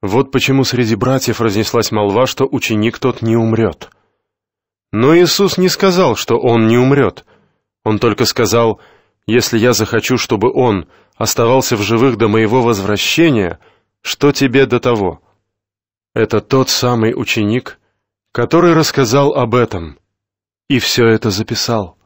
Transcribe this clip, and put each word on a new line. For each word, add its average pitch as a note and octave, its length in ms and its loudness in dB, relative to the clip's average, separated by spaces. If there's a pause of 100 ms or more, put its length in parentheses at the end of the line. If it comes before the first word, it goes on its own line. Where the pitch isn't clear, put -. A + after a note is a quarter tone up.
Вот A#2+ 300 -2
почему C3+ 320 0
среди A#2 320 -2
братьев B2 440 -2
разнеслась A2 500 -2
молва, G#2+ 360 0
что C3 200 -2
ученик A2+ 520 -2
тот B2 240 -4
не A2+ 140 0
умрёт. A2 540 -2 (1000)
Но B2+ 240 4
Иисус F3+ 400 2
не F3+ 140 2
сказал, F3+ 440 0
что - 240 -2
он A#2 300 2
не A#2 80 4
умрёт. B2+ 480 2 (600)
Он G#2+ 140 -2
только A2 280 0
сказал: A2+ 540 0 (460)
«Если A#2 320 0
я A#2+ 140 2
захочу, A2 460 -2
чтобы A2+ 340 -2
он A2 340 0 (300)
оставался A#2+ 600 0
в G#2 60 -4
живых A2+ 360 0
до A2 100 2
моего A2 340 2
возвращения, G#2 960 0 (440)
что - 280 0
тебе C3+ 360 2
до A#2+ 120 -2
того?» G#2 440 -2 (920)
Это A2 280 -2
тот C3 260 0
самый A#2+ 480 0
ученик, A2 640 -4 (500)
который E3 440 2
рассказал C#3+ 600 2
об A#2+ 200 -2
этом F2 440 -2 (680)
и C3+ 100 2
всё - 280 0
это A2 240 2
записал. G#2+ 760 -4